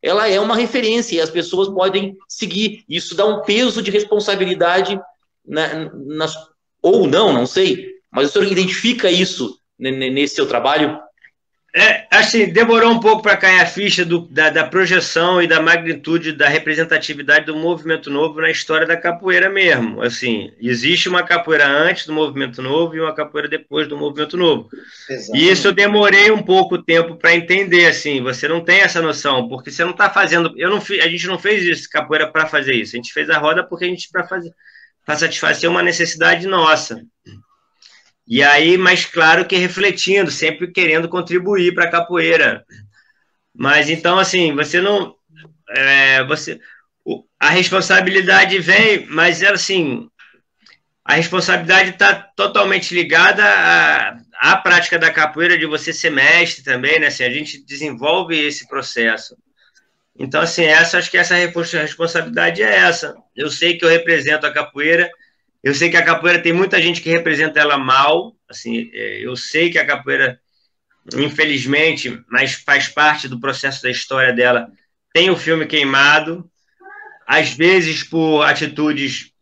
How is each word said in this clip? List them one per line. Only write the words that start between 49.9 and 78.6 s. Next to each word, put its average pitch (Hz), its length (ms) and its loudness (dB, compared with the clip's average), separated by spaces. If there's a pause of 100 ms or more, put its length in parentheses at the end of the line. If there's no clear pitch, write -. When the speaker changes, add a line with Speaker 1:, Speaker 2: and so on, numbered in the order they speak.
Speaker 2:
a 143 120 0
responsabilidade 185 800 0
tá 202 160 4
totalmente 196 840 -2
ligada 175 480 2
à, 170 760 2 (220)
à 156 160 4
prática 175 420 0
da 160 140 2
capoeira, 160 460 0
de 156 80 -2
você 151 260 -6
ser 160 200 -4
mestre 160 520 2
também, 139 380 0
né? 147 60 0
Assim, 135 180 -4
a 123 40 0
gente 147 360 -10
desenvolve 151 720 -4
esse 147 260 -4
processo. 117 680 -4 (840)
Então, 139 220 -4
assim, 165 240 -2
essa, 165 360 4
acho 175 120 -6
que 180 60 -2
essa 175 180 0
respons-, 170 380 -2
responsabilidade 165 880 -4
é 208 140 2
essa. - 360 0 (220)
Eu 143 140 -6
sei 170 280 -2
que 170 60 -6
eu 165 60 6
represento 160 560 2
a 147 80 0
capoeira, 156 580 0 (520)
eu 139 120 0
sei 170 140 0
que 170 80 2
a 165 60 4
capoeira 170 380 2
tem 170 120 0
muita 175 280 2
gente 170 200 -2
que 160 80 -8
representa 156 500 0
ela 147 180 2
mal, 135 580 2 (140)
assim, 117 440 -8
é, 104 260 -10
eu 123 160 -10
sei 165 340 -2
que 170 80 -2
a 143 80 0
capoeira, 135 540 -2 (760)
infelizmente, 143 1120 -2
mas 131 260 -2
faz 139 340 -2
parte 151 400 0
do 127 120 -10
processo 131 440 -6
da 127 80 -2
história 131 420 0
dela, 120 380 2 (420)
tem 180 160 4
o 170 80 2
filme 160 300 -2
queimado, 151 800 2 (800)
às 131 240 0
vezes 160 520 0
por 160 400 0
atitudes 147 880 -4 (100)